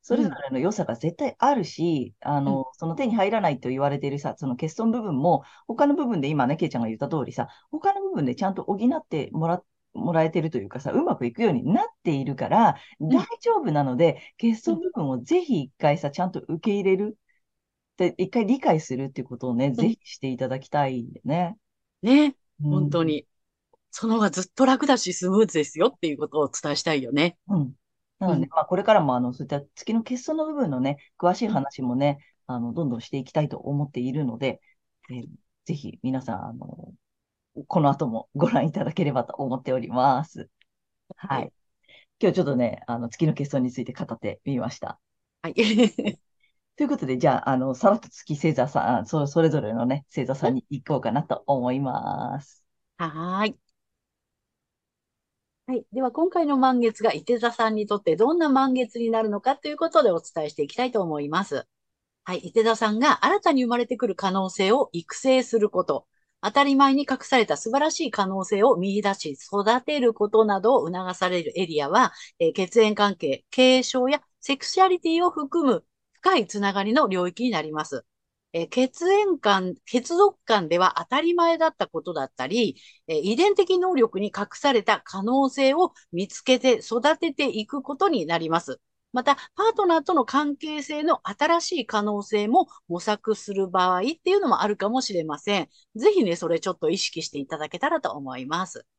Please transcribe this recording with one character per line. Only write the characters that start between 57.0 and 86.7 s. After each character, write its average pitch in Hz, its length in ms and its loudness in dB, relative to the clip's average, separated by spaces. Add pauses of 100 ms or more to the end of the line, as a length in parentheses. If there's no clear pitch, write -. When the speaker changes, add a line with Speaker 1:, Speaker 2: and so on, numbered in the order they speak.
Speaker 2:
が、 226 100 4
い 147 120 -6
て 240 140 0
座 233 120 0
さ 226 180 0
ん 220 60 0
に 214 140 -2
と 208 80 0
っ 202 60 -4
て 160 120 2
ど 226 180 4
ん 349 60 2
な 320 100 2
満 269 240 4
月 247 280 -2
に 233 100 0
な 220 100 0
る 220 100 0
の 202 100 -4
か 269 160 0
と - 100 -14
い 294 60 -6
う - 40 -8
こ 330 120 -2
と 320 160 4
で 196 80 6
お 165 80 0
伝 - 240 -6
え 147 60 -4
し - 40 -20
て 151 80 -4
い 147 60 -2
き - 80 -10
た 247 80 0
い 247 80 -4
と 220 100 0
思 156 180 -2
い 147 80 -6
ま 170 140 0
す。 139 240 -6 (560)
は 180 120 -8
い。 175 40 -6
い 180 140 -12
て 226 100 4
座 226 140 4
さ 214 160 0
ん 220 80 -2
が 277 240 2
新 381 160 4
た 349 120 2
に 254 100 4
生 240 60 0
ま 240 100 0
れ 233 80 0
て 240 100 -6
く 247 100 -2
る 196 80 -2
可 190 160 -2
能 190 180 0
性 190 220 0
を 262 220 2
育 - 240 -10
成 262 260 4
す 226 160 0
る 208 120 2
こ 180 120 0
と。 139 240 -2 (340)
当 208 120 -2
た 285 120 6
り 277 120 4
前 269 180 6
に 277 160 0
隠 262 120 0
さ 262 160 2
れ 214 80 4
た 147 100 0
素 226 160 -6
晴 277 120 2
ら 311 60 2
し 302 160 -4
い 220 60 -4
可 196 140 0
能 190 180 -6
性 202 180 0
を 247 140 6
見 196 260 -2
出 196 120 0
し、 151 180 -8
育 202 500 -2
て 302 160 -2
る 240 160 2
こ 208 140 0
と 220 160 6
な 202 160 0
ど 202 160 4
を 165 100 2
促 180 280 -6
さ 185 160 -2
れ 175 120 0
る 151 180 -6
エ 185 60 0
リ 151 160 -2
ア 139 60 -2
は、 220 240 2 (260)
え 165 100 2
ー、 160 40 2
血 190 280 2
縁 214 140 4
関 202 220 2
係、 - 340 -4
継 254 320 6
承 254 260 0
や 285 140 0 (180)
セ 277 160 -2
ク - 80 -14
シ - 160 0
ャ 381 60 10
リ 359 140 2
テ 339 80 -2
ィ 339 160 2
を 359 60 2
含 311 340 -4
む 214 200 2 (280)
深 370 240 2
い 214 100 0
つ 208 140 -8
な 196 140 0
が 196 100 -2
り 214 80 -2
の 285 160 4
領 180 180 0
域 180 160 -6
に 247 80 0
な 170 100 0
り 156 120 -8
ま 151 120 -4
す。 135 200 -8 (480)
え 170 120 -2
ー、 165 40 -10
血 339 420 0
縁 392 280 2
間、 190 360 2 (120)
血 254 280 -2
族 381 300 4
間 196 240 2
で 170 100 2
は 180 200 4
当 165 80 -4
た 277 140 0
り 339 140 0
前 339 240 2
だ 320 100 2
っ 311 80 -4
た 277 120 -4
こ 240 140 -6
と 180 100 -10
だ 147 120 -4
っ 135 100 -10
た 127 120 -4
り、 196 300 0 (320)
え 160 60 -2
ー、 - 40 2
遺 196 180 0
伝 392 180 4
的 370 240 4
能 370 160 2
力 226 260 2
に 208 60 -2
隠 202 260 -6
さ 277 200 2
れ 226 100 4
た 202 220 2
可 190 180 -8
能 262 260 2
性 262 260 2
を 359 180 2 (200)
見 180 160 -4
つ - 140 -16
け 254 160 4
て 247 200 4